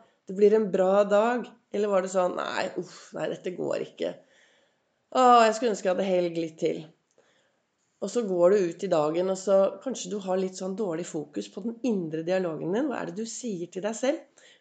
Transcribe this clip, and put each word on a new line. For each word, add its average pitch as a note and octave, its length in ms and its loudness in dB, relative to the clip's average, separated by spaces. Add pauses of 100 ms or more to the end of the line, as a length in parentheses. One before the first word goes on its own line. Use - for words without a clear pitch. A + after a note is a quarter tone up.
(300)
det F#3+ 80 -8
blir G#3 180 6
en A3 160 2
bra F#3+ 320 4
dag", G#3 460 2 (220)
eller G3+ 200 -2
var F#3 120 2
det F#3+ 80 -8
sånn, F#3 280 0
"Nei, - 260 -4 (140)
uff, - 360 -14
nei, - 160 -4
dette F3+ 240 -8
går - 300 -4
ikke. - 260 -6 (1000)
Å, B3+ 100 2 (240)
jeg A3 100 2
skulle A#3 180 0
ønske - 140 -4
jeg F3+ 80 2
hadde F#3+ 140 -2
helg F3 300 0
litt D#3+ 220 -6
til." E3 200 -2 (1200)
Og G3+ 80 -6
så A#3+ 160 -2
går F3+ 280 6
du F3+ 180 2
ut E3+ 120 -8
i F#3+ 60 -4
dagen, E3 400 2
og F#3+ 80 -2
så G3 200 2 (260)
kanskje G#3+ 260 -8
du G3+ 160 -6
har F#3 160 0
litt F#3 160 -6
sånn F#3+ 200 -8
dårlig F3 280 -4
fokus - 480 -10
på G3+ 140 -12
den A#3 80 -6 (100)
indre E3 400 -2
dialogen E3+ 480 -2
din. C#4 160 0
Hva - 80 -4
er E3+ 140 -6
det F#3+ 100 -10
du A3+ 80 -8
sier F3+ 400 -8
til F#3 160 -8
deg A3+ 80 -4
selv? - 540 -4 (140)